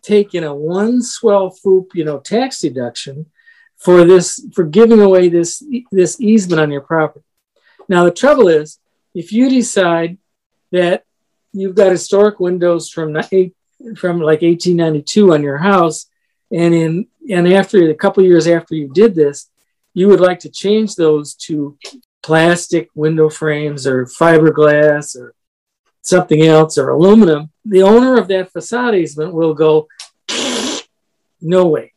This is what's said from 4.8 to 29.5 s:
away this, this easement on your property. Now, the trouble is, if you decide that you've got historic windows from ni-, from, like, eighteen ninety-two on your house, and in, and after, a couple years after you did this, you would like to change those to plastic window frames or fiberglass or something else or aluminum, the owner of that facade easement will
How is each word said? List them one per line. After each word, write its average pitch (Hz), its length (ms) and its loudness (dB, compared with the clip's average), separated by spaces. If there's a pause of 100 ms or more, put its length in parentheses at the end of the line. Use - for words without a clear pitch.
away 185 260 4
this, 170 340 -2 (300)
this 185 300 -2
easement 196 400 2
on 147 100 -2
your 143 80 -8
property. 156 460 -6 (640)
Now, 175 160 2
the 175 60 2
trouble 262 360 0
is, 156 320 -2 (340)
if 170 200 -12
you 254 160 2
decide 175 680 -2 (540)
that 180 320 -2 (480)
you've 190 240 -8
got 190 160 4
historic 202 480 -2
windows 175 500 -2
from 156 220 -10
ni-, 180 420 -4 (440)
from, 175 240 -4
like, 156 220 0
eighteen 170 340 0
ninety-two 165 560 2
on 147 100 0
your 139 140 -6
house, 175 480 -2 (480)
and 170 200 0
in, 165 340 -2 (220)
and 175 220 0
after, 190 380 2
a 151 60 -2
couple 196 280 0
years 170 240 4
after 165 280 -2
you 147 180 -8
did 208 200 2
this, 143 360 -6 (460)
you 185 120 0
would 190 120 6
like 180 200 0
to 151 100 -20
change 208 440 -4
those 151 400 -2
to 147 420 -10 (460)
plastic 165 720 -2
window 156 340 0
frames 147 600 -6
or 127 180 -4
fiberglass 151 1120 2
or 120 140 -20 (680)
something 160 440 0
else 156 320 4
or 135 120 -2
aluminum, 160 600 4 (160)
the 190 160 2
owner 247 360 4
of 185 100 -2
that 185 240 -4
facade 233 420 -6
easement 160 400 -6
will 160 220 -2